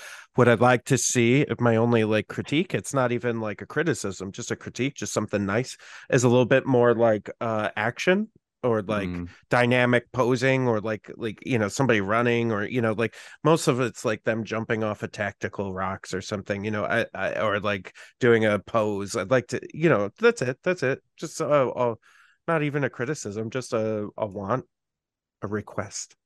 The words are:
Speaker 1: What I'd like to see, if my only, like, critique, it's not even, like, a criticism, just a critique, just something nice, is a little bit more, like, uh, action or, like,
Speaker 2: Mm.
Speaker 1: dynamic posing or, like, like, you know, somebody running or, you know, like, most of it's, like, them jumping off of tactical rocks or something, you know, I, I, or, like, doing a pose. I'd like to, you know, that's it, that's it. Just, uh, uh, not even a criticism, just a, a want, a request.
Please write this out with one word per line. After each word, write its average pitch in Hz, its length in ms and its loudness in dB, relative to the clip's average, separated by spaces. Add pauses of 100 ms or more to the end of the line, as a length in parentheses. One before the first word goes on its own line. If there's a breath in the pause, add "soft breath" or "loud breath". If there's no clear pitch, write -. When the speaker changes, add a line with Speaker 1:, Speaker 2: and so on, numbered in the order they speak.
(360 loud breath)
Speaker 1:
What 123 140 6
I'd 113 100 6
like 123 260 4
to 131 120 2
see, 123 440 2
if 117 180 -2
my 117 160 4
only, 113 300 4
like, 107 220 0
critique, - 460 -4
it's 104 220 -6
not 127 160 0
even, 120 300 -4
like, 104 200 -8
a 101 60 -14
criticism, 104 640 -4
just - 200 -10
a 110 40 -4
critique, 127 400 -6
just - 180 -8
something 104 320 -2
nice, 107 320 -2 (320 loud breath)
is 131 140 4
a 127 60 6
little 123 160 6
bit 131 200 2
more, 120 300 4
like, 110 340 2 (100)
uh, 110 360 -2
action 180 540 0 (320)
or, 113 200 2
like, 101 260 -2
Speaker 2:
Mm. 87 220 -6 (200 loud breath)
Speaker 1:
dynamic 123 600 4
posing 127 560 2
or, 110 140 2
like, 110 340 -6
like, 107 300 -8
you 127 120 0
know, 104 120 2
somebody 117 320 2
running 117 500 2
or, 104 140 -2
you 123 160 -4
know, 113 100 2
like, 110 240 -2 (260 loud breath)
most 156 280 2
of 123 100 2
it's, 120 240 -4
like, 110 220 -2
them 113 180 0
jumping 110 400 -4
off 107 180 -4
of 113 120 -8
tactical 98 600 -6
rocks 95 400 -8
or 92 60 -2
something, 101 460 -6
you 110 60 -4
know, 104 120 -4
I, 110 300 0
I, 92 260 -4
or, 104 220 -2
like, 101 340 -6 (240 loud breath)
doing 117 240 6
a 104 160 4
pose. 101 560 -2
I'd 95 160 -2
like 127 160 2
to, - 140 -6 (120)
you 160 140 0
know, 104 220 2 (100)
that's 233 220 2
it, 127 200 -4
that's 180 220 -4
it. 135 180 0 (140)
Just, - 240 -12
uh, 139 300 2
uh, 120 260 -2 (540 soft breath)
not 160 140 0
even 143 200 -2
a 123 60 0
criticism, 113 600 -6
just 127 220 -6
a, 110 460 -2
a 110 80 -4
want, 101 400 -4 (760)
a 104 60 -6
request. 101 800 -8